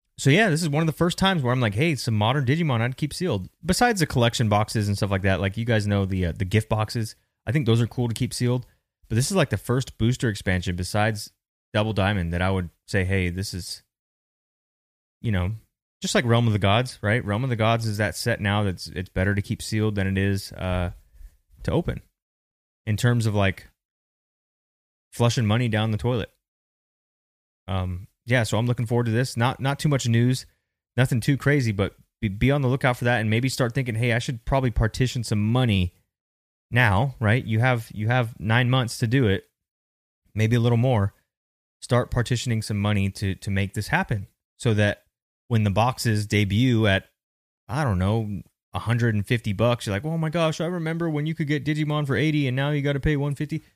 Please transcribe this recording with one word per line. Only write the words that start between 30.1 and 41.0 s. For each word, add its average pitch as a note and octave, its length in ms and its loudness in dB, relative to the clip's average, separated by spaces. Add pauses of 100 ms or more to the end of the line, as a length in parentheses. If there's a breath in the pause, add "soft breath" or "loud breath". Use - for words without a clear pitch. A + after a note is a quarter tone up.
nothing B2+ 240 2
too C#3+ 160 0
crazy, C3+ 360 0
but G2 240 -4 (240)
be, A2+ 80 -2
be G#2+ 220 0
on C#3+ 120 2
the B2+ 60 2
lookout B2+ 280 0
for - 80 -6
that A#2+ 160 2
and A2 100 0
maybe A#2+ 180 0
start B2 240 -2
thinking, B2 220 -4
"Hey, A#2 180 0
I A2+ 60 0
should A#2 260 -6
probably C3 260 0
partition A#2 540 0
some G#2+ 160 -2
money G#2+ 540 2 (760)
now," A#2+ 480 2
right? A2+ 260 2
You A2 160 0
have, A#2+ 320 0
you G#2+ 160 -4
have A#2+ 300 0
nine A#2+ 320 2
months B2+ 280 0
to B2 80 0
do B2 200 2
it, G2 220 0 (840)
maybe A2 200 2
a A#2+ 60 4
little A#2 180 4
more. A2+ 360 2 (680)